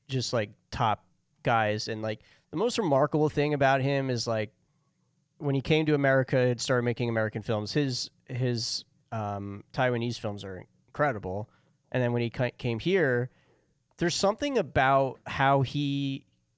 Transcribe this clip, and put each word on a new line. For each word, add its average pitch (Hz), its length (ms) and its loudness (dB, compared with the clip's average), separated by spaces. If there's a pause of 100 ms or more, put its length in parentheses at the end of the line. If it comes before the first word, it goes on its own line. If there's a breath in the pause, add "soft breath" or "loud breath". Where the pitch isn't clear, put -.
just, 131 240 -4
like, 110 180 0 (220)
top 110 320 0 (400)
guys. 110 420 2
And, 110 160 -6
like, 110 180 -6 (300 soft breath)
the - 60 -8
most 220 220 0
remarkable 151 500 2
thing 147 260 0
about 135 260 4
him 135 300 0
is, 117 160 -2
like, 110 240 -2 (880)
when 139 160 -2
he 135 60 2
came 156 260 2
to 151 80 4
America 135 440 2
and 123 220 2
started 123 220 0
making 120 260 -2
American 110 340 -2
films, 107 300 -4
his, 139 380 -2 (160)
his, 123 580 -2 (280)
um, 101 500 -6 (100)
Taiwanese 120 460 0
films 101 260 -8
are 95 200 -12 (240)
incredible. 104 600 -4 (440)
And 127 100 0
then 120 100 2
when 120 100 0
he 117 80 -2
ca-, 123 280 -2
came 117 220 -4
here, 139 500 2 (680)
there's 170 160 0
something 233 440 0
about 135 680 2
how 139 360 4
he 139 640 -4 (320)